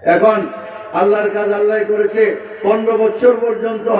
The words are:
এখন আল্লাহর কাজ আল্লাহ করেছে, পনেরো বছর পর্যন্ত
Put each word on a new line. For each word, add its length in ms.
এখন 440
আল্লাহর 380
কাজ 220
আল্লাহ 260
করেছে, 480
পনেরো 360
বছর 420
পর্যন্ত 480